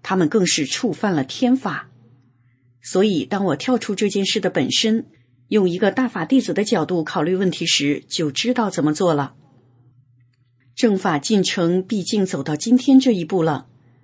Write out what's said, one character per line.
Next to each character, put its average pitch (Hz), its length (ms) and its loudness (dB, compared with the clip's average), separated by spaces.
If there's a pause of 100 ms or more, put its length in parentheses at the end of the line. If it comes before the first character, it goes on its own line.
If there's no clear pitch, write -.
他 - 140 -4
们 180 120 4
更 185 200 2
是 160 180 -2
触 - 260 -4
犯 190 220 -4
了 151 100 0
天 247 320 0
法。 202 340 -6 (920)
所 - 220 0
以 185 200 2
当 202 220 -4
我 156 100 0
跳 254 220 0
出 208 160 -4
这 202 160 0
件 196 160 -2
事 214 140 -2
的 185 100 -2
本 147 220 -2
身， 220 340 0 (440)
用 196 200 2
一 170 80 -4
个 196 140 2
大 254 160 0
法 175 180 -6
弟 262 160 2
子 190 100 -2
的 196 120 0
角 202 200 0
度 175 200 -2
考 - 180 -4
虑 175 140 0
问 185 160 0
题 - 140 -6
时， 143 440 0
就 151 220 -4
知 233 240 -2
道 220 160 0
怎 165 120 -2
么 151 80 4
做 170 220 2
了。 143 220 -4 (1400)
正 214 220 2
法 175 220 -2
进 196 240 2
程 180 400 0
毕 190 200 -4
竟 202 220 0
走 170 160 -4
到 156 140 -6
今 233 200 0
天 262 240 6
这 262 120 4
一 185 120 0
步 165 200 0
了， 151 240 -2 (360)